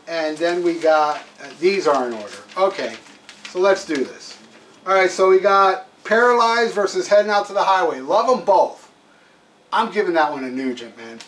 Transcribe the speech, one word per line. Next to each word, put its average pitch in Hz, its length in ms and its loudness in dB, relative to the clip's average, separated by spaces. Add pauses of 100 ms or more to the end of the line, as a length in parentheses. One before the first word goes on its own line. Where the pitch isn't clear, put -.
and 160 320 -6
then 175 240 -2
we 170 160 -2
got, 151 380 2 (220)
uh, 139 80 -18 (120)
these 180 280 0
are 135 200 2
in 117 60 -8
order. 104 240 -14 (200)
Okay, 139 380 0 (560)
so 185 80 -6
let's 190 260 2
do 160 100 -4
this. - 400 -8 (520)
All 190 80 2
right, 185 160 2
so 190 180 2
we 185 100 6
got 196 460 2 (180)
Paralyzed 233 680 2
versus 185 340 -4
Heading 208 220 4
Out 202 160 0
to 190 80 -12
the 196 100 0
Highway. 180 360 0
Love 190 360 0
'em 175 80 -4
both. - 460 2 (840)
I'm 220 200 0
giving 185 240 -2
that 147 160 2
one 135 100 -8
to 131 80 -8
Nugent, 123 480 -8
man. 113 300 -18